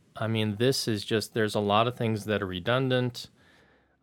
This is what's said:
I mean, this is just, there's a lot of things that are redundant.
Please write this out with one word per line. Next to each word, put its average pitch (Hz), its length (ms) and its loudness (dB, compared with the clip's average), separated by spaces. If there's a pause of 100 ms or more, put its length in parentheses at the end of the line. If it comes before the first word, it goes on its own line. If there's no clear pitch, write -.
(160)
I 110 100 -4
mean, 110 300 0
this 123 320 0
is 104 160 -2
just, 110 300 -2
there's 107 200 0
a 110 60 0
lot 104 260 4
of 120 100 -4
things 110 300 -2
that 101 160 2
are 98 40 -4
redundant. 123 840 0 (760)